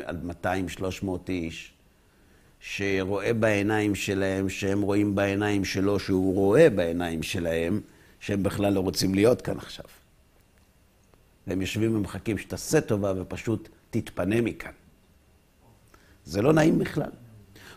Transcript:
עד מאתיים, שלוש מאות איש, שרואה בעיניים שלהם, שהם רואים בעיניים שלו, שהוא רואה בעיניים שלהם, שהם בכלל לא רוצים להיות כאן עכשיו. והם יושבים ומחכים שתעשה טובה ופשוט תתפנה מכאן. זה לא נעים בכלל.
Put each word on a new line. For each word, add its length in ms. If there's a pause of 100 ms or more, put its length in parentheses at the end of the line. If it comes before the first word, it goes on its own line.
עד 180
מאתיים, 460
שלוש 340
מאות 260
איש, 440 (880)
שרואה 720
בעיניים 640
שלהם, 540
שהם 320
רואים 340
בעיניים 500
שלו, 340
שהוא 360
רואה 340
בעיניים 540
שלהם, 580 (380)
שהם 240
בכלל 300
לא 60
רוצים 360
להיות 260
כאן 160
עכשיו. 280 (1600)
והם 140
יושבים 340
ומחכים 420
שתעשה 440
טובה 360
ופשוט 520 (200)
תתפנה 520
מכאן. 300 (1500)
זה 160
לא 120
נעים 260
בכלל. 320 (640)